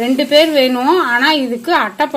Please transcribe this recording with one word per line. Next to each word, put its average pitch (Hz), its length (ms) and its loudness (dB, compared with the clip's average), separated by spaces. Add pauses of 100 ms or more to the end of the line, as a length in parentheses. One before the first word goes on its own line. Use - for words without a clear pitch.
ரெண்டு 254 300 -2
பேர் 320 260 4
வேணும், 262 380 2 (160)
ஆனா 247 160 0 (160)
இதுக்கு 240 300 -4 (100)
அட்டை 214 220 -2 (100)